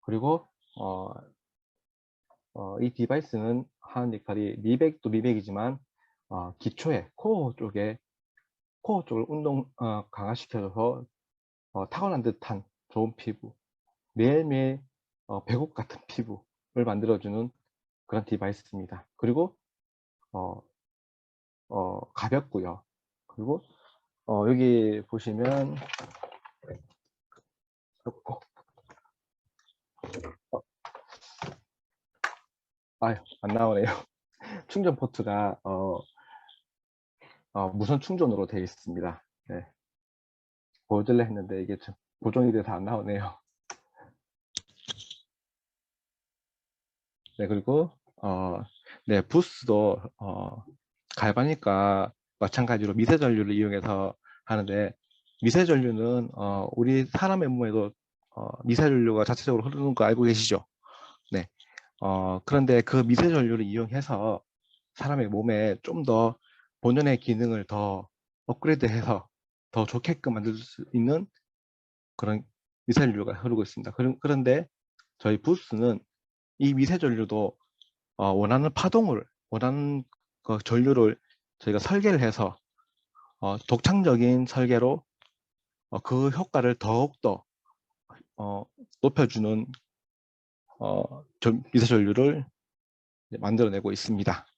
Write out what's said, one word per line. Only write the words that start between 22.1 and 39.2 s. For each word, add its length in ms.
가볍고요. 680
그리고, 340
어, 220
여기 600
보시면, 680
어, 60
어, 100
아유, 160
안 120
나오네요. 300
<laughs> 840
충전 280
포트가, 680
어, 360
어, 160
무선 300
충전으로 460
되어 140
있습니다. 640